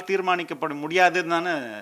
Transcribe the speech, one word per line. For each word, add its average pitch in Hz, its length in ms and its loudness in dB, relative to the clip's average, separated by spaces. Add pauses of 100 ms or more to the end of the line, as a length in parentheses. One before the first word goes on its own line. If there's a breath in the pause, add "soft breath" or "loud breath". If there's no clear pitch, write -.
(120)
தீர்மானிக்கப்பட 170 680 -2
முடியாதுன்னு 170 500 4
தானே 170 200 0 (320)